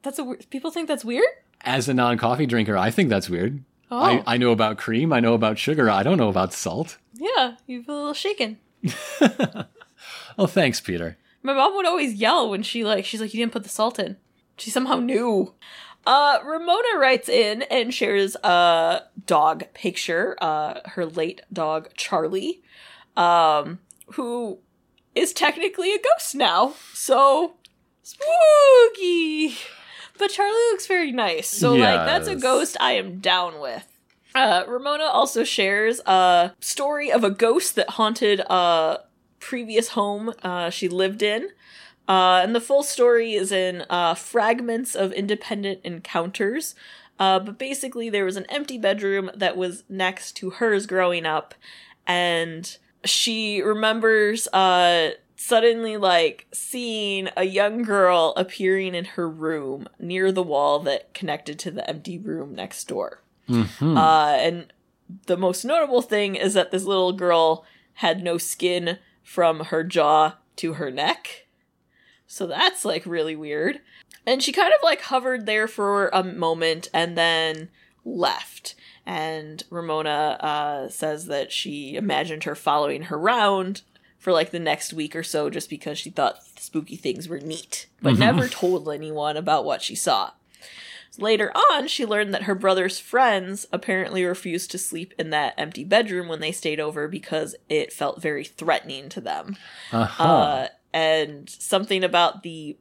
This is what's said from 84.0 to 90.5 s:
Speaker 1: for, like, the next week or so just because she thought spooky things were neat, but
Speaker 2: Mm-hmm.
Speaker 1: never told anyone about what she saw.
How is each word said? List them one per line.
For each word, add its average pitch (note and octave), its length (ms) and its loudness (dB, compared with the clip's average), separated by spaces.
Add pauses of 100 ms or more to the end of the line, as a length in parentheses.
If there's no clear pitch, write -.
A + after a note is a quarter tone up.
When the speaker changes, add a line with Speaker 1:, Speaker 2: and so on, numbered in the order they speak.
Speaker 1:
for, F#3 140 0
like, E3 180 2
the F3 100 -8
next D3+ 320 -4
week D#3 240 -8
or E3 80 -8
so D3+ 260 -2
just - 180 -8
because D3+ 300 -10
she - 120 -12
thought - 320 -2 (160)
spooky - 380 -8
things D3+ 320 -8
were D#3+ 120 -10
neat, D#3+ 460 -12 (140)
but C#3 140 2
Speaker 2:
Mm-hmm. G2+ 60 2
Speaker 1:
never - 280 4
told F3 400 -2
anyone D3+ 480 -6
about D#3 280 0
what C#3 180 -4
she - 140 -8
saw. A2 340 -2 (880)